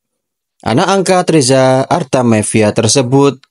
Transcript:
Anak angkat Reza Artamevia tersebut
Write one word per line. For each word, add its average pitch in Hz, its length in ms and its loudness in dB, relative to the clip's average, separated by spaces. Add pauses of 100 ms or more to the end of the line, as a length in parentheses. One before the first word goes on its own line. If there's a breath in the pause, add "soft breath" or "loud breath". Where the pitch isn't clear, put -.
(640)
Anak 151 240 0
angkat 185 400 0
Reza 131 560 2
Artamevia 117 880 0
tersebut 131 640 0 (140)